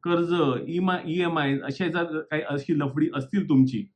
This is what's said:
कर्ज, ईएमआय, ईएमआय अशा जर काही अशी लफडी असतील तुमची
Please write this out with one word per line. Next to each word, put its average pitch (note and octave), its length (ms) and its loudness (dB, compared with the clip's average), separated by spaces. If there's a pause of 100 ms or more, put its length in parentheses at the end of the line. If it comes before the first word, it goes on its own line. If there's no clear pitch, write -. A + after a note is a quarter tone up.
कर्ज, E3+ 320 0 (340)
ईएमआय, F3+ 380 0
ईएमआय D#3+ 520 0
अशा C#3+ 300 -4
जर E3 320 -2
काही D#3 220 -4
अशी D3 360 -2
लफडी C#3+ 360 0
असतील D3+ 340 -2
तुमची B2+ 480 4